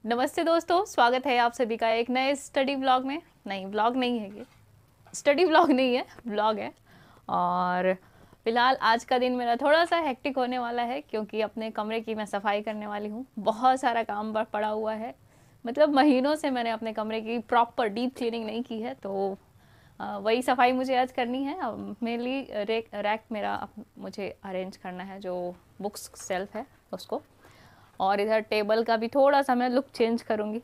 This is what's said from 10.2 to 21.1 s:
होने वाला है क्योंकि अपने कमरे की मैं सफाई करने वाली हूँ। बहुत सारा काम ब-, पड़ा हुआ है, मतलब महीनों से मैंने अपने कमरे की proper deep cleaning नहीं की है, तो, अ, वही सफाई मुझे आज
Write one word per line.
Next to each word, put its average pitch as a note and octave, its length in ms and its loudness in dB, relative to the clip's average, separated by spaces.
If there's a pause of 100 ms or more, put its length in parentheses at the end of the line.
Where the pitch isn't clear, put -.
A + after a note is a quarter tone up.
होने B3+ 220 0
वाला A#3+ 240 -4
है B3 180 -4
क्योंकि G#3+ 400 -6
अपने A3 300 -4
कमरे A3 300 -4
की A3 140 -6
मैं G#3+ 120 -4
सफाई G3+ 360 -2
करने G#3+ 240 -8
वाली G#3 220 -6
हूँ। A3+ 180 -10 (120)
बहुत A3+ 420 2
सारा A#3 220 0
काम G#3+ 300 -4
ब-, A3 120 0
पड़ा G#3+ 240 -4
हुआ G#3+ 260 -4
है, A3 200 -8 (520)
मतलब C#4 220 4
महीनों C#4+ 460 6
से D4+ 160 -2
मैंने A#3+ 200 -2
अपने A3+ 220 -4
कमरे A3 280 -4
की A3+ 180 -4
proper A#3 500 2
deep A#3+ 280 -4
cleaning A3+ 300 -4
नहीं A3 160 -6
की A3+ 180 -8
है, B3 140 -8
तो, G3 440 -4 (640)
अ, G#3 180 -8
वही A3+ 240 2
सफाई B3 300 4
मुझे C4 240 0
आज B3+ 160 0